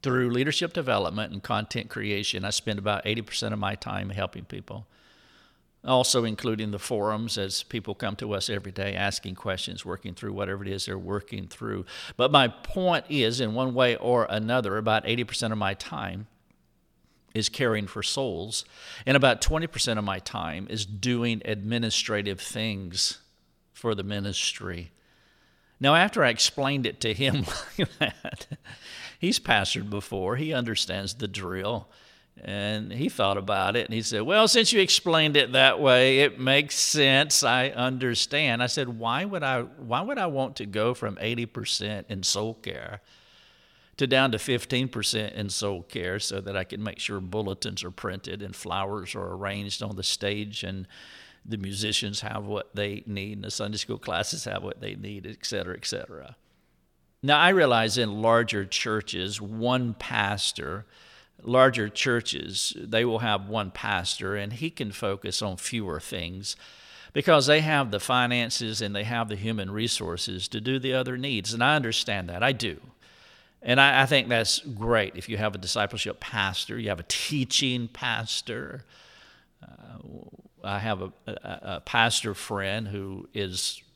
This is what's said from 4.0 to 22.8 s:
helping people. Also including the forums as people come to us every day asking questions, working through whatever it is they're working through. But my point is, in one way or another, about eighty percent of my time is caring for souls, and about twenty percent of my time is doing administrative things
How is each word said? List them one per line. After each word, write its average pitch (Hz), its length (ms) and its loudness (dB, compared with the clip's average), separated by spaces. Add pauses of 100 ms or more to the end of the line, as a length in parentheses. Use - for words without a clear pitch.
helping 98 360 -6
people. 104 420 -12 (960)
Also 123 400 4
including 110 460 -2
the 101 80 -6
forums 107 580 -2
as 98 260 -4
people 107 320 -6
come 104 220 -6
to 107 160 -6
us 95 160 -4
every 98 240 -6
day 98 220 -4
asking 95 400 -4
questions, 92 500 -6
working 92 300 -8
through 101 180 -8
whatever 98 300 -4
it 95 60 -6
is 98 160 -4
they're 95 120 -6
working 98 500 -6
through. 104 380 -8 (320)
But 127 140 4
my 139 160 8
point 175 600 0
is, 123 320 2
in 110 140 0
one 127 200 0
way 123 220 6
or 120 340 4
another, 107 480 0
about 107 300 2
eighty 120 160 0
percent 110 300 -2
of 107 60 -4
my 98 160 0
time 101 520 -8 (1040)
is 110 140 2
caring 110 400 2
for 101 160 -6
souls, 110 640 -2 (400)
and 135 100 4
about 131 240 6
twenty 160 280 2
percent 113 320 -2
of 104 40 -2
my 98 160 -2
time 85 500 -6
is 104 160 -4
doing 117 600 0
administrative 107 960 -2
things 98 760 -4 (520)